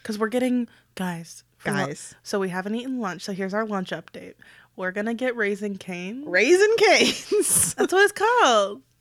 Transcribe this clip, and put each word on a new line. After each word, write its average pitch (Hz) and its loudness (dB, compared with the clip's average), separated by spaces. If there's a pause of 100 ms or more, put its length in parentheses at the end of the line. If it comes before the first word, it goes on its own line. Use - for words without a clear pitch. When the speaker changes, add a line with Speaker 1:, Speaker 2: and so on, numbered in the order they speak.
Speaker 1:
'Cause 214 -8
we're 220 -2
getting, 247 0 (280)
guys. 170 -10 (140)
from - -4
the - -2
Speaker 2:
Guys. - -14
Speaker 1:
So - -4
we 190 -2
haven't 185 -6
eaten 254 -6
lunch. 180 -8
So 202 -8
here's 190 -6
our 220 -2
lunch 196 -6
update. 180 -14 (420)
We're 185 -6
gonna 214 -4
get 240 -4
Raising 202 -4
Cane's. 190 -10
Speaker 2:
Raising 359 6
Cane's. 359 2
<laughs> - -10
Speaker 1:
That's - 2
what 381 6
it's 392 -6
called. 269 2 (200)